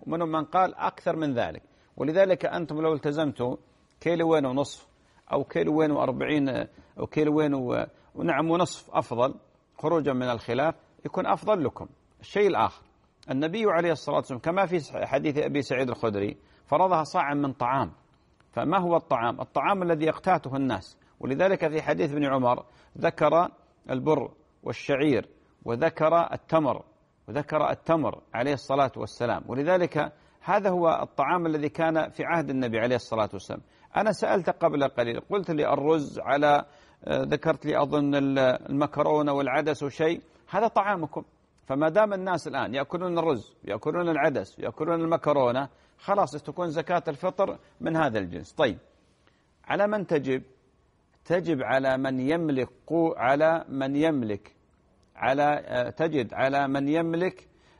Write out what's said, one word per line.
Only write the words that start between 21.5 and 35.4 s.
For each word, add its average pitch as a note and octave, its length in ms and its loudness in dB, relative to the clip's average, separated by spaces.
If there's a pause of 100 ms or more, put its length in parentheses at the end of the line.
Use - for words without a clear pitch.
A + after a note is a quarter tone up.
في D3+ 140 -2
حديث D3+ 300 0
ابن D3 140 0
عمر C3 400 2 (320)
ذكر E3 520 2 (400)
البر C3 420 0 (320)
والشعير C3 640 0 (360)
وذكر D#3 680 2
التمر، C3 500 0 (440)
وذكر D3 420 -2
التمر C3 520 0 (120)
عليه C3 200 0
الصلاة C3+ 440 0
والسلام. A2 500 -4
ولذلك D3+ 640 0 (280)
هذا G3+ 280 0
هو E3+ 320 2
الطعام E3 440 0
الذي D3+ 240 -2
كان D#3+ 400 0
في - 140 -8
عهد D3+ 260 -2
النبي B2+ 300 -2
عليه B2 160 2
الصلاة A2 380 -2
والسلام. - 280 -10 (360)
أنا G3+ 140 2
سألت F#3 380 0
قبل D3+ 380 2
قليل، A#2+ 320 -2 (100)
قلت F#3+ 220 -2